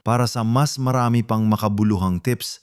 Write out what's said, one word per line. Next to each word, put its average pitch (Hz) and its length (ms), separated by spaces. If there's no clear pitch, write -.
para 120 240
sa 113 160
mas 135 320
marami 120 480
pang 110 160
makabuluhang 104 800
tips - 400